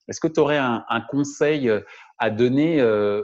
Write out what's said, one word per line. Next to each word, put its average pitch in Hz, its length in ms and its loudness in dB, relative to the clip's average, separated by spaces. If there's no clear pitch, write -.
Est-ce - 120 -10
que 165 80 -2
tu 160 120 -2
aurais 147 180 2
un, 120 320 -2
un 113 120 0
conseil, 143 680 -2
euh, 104 120 2
à 113 140 -2
donner, 135 480 2
euh, 104 440 2